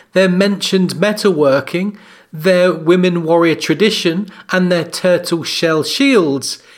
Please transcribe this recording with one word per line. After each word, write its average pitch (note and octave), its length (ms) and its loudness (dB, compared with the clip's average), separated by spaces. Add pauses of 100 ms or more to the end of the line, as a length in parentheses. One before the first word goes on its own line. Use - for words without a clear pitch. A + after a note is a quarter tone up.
(120)
their F#3 160 2
mentioned F#3 680 0
metalworking, F3+ 1000 0 (380)
their F3+ 360 2
women E3+ 520 2
warrior E3 320 2
tradition, E3 760 -2 (240)
and F#3 180 2
their E3+ 140 0
turtle F3 580 -2
shell D#3+ 420 -2
shields, E3+ 800 0 (160)